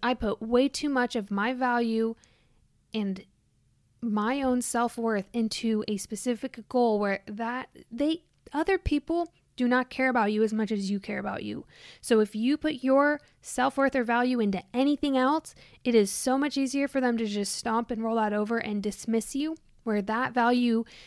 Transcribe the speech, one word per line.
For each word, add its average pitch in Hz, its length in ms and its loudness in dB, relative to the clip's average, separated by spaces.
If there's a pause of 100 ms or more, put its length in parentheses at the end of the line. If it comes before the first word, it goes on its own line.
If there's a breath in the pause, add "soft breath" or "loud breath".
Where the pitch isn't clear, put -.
I 247 120 0
put 220 280 -4
way 247 260 4
too 294 200 -6
much 247 260 0
of 214 160 -4
my 208 220 0
value 233 640 0 (760 soft breath)
and 196 320 -4 (760)
my 233 420 0
own 254 180 2
self-worth 226 720 -2
into 220 540 0
a 214 100 -4
specific 226 720 -6
goal 233 300 2
where 196 280 -2
that 233 420 -8 (220)
they, 294 340 -2 (280)
other 349 260 0
people 330 540 -2 (240)
do 247 100 0
not 254 220 2
care 262 220 0
about 220 220 2
you 214 100 2
as 214 100 2
much 214 180 -2
as 196 200 -2
you 202 100 -2
care 202 180 -8
about 202 240 -8
you. 208 220 -10 (380 loud breath)
So 220 180 4
if 208 160 0
you 254 220 0
put 302 260 -4
your 285 360 4 (200 soft breath)
self-worth 269 560 0
or 247 80 0
value 240 340 0
into 202 240 0 (120)
anything 277 420 2
else, 277 380 2 (280 loud breath)
it 240 120 2
is 208 160 6
so 254 260 0
much 277 220 0
easier 269 280 0
for 269 140 -2
them 240 160 2
to 226 80 -2
just 202 320 -4
stomp 233 340 -2
and 226 140 -4
roll 226 120 0
that 214 180 0
over 208 240 0
and 208 240 -4
dismiss 220 520 -2
you, 311 220 -4 (260)
where 208 200 0
that 226 320 -2
value, 240 500 4 (220 loud breath)